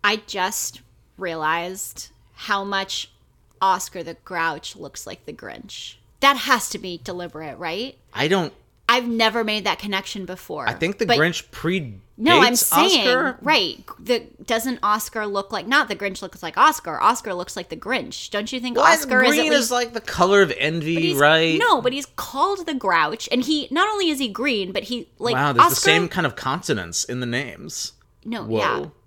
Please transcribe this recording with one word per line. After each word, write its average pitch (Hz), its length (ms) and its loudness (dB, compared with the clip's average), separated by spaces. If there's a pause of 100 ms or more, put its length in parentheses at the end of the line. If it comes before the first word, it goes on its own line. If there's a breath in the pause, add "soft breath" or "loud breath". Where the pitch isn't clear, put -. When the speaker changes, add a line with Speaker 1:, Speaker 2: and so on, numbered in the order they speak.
Speaker 1:
I 214 120 2 (100)
just - 560 -6 (360)
realized 170 920 -4 (240)
how 202 280 -2
much 196 480 -6 (500)
Oscar 185 440 0
the 165 100 -12
Grouch 165 640 -6
looks - 300 -14
like - 200 -14
the - 60 -14
Grinch. - 640 -14 (240)
That 277 160 6
has 247 340 0
to 196 80 -8
be 175 240 -10
deliberate, 170 560 -10
right? 185 380 -8 (180)
Speaker 2:
I 143 140 0
don't 180 240 2 (360)
Speaker 1:
I've 240 200 2
never 226 340 2
made 214 220 -2
that 190 160 -2
connection 196 460 -6
before. 160 420 -8
Speaker 2:
I 110 40 -2
think 175 260 -2
the 220 80 0
Speaker 1:
But 233 120 4
Speaker 2:
Grinch 165 320 0
predates 156 480 -4 (180)
Speaker 1:
No, - 240 6
I'm 247 140 6
saying, 330 540 4
Speaker 2:
Oscar? 254 340 0
Speaker 1:
right. 226 420 0 (140)
The, 233 240 -2 (240)
doesn't 233 340 -2
Oscar 214 460 -2
look 196 240 -4
like, 190 160 -6
not 269 220 2
the 202 80 -4
Grinch 196 260 -6
looks - 180 -14
like 165 160 -8
Oscar. 240 440 2
Oscar 220 340 2
looks 175 220 -8
like 185 120 -10
the 160 80 -10
Grinch. - 540 -8
Don't 214 220 -6
you 254 80 -6
think 240 160 -6
Speaker 2:
Well, 277 100 4
Speaker 1:
Oscar 277 380 4
is 247 80 6
at 202 60 2
Speaker 2:
green 311 120 2
Speaker 1:
least 294 140 4
Speaker 2:
is, 226 80 -2
like, 240 200 0
the 233 80 -6
color 196 400 4
of 170 160 4
envy, 156 380 -2
Speaker 1:
But 165 80 0
he's, 156 140 0
Speaker 2:
right? 160 420 6
Speaker 1:
no, 240 240 4
but 247 100 0
he's 277 140 -6
called 359 580 -2
the 320 100 -4
Grouch, 180 580 0
and 254 100 0
he, 294 300 0
not 359 160 2
only 403 200 0
is 285 120 0
he 262 80 -2
green, 208 420 -2
but 196 140 -4
he, 240 240 -8 (100)
like, 240 160 -2
Speaker 2:
Wow, 143 180 2
there's 262 140 8
Speaker 1:
Oscar 349 80 2
Speaker 2:
the - 60 -2
same 165 280 4
kind 175 160 -2
of 135 120 -2
consonants 131 680 -4
in 123 160 -6
the 127 80 -4
names. 120 640 -6 (340)
Speaker 1:
No, 220 200 -8
Speaker 2:
Whoa. 110 160 -2
Speaker 1:
yeah. 147 260 0 (200)